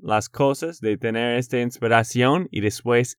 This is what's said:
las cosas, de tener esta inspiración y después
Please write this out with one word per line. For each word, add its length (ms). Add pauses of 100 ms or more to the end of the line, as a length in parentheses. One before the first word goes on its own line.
las 260
cosas, 520
de 180
tener 400
esta 200
inspiración 920
y 100
después 580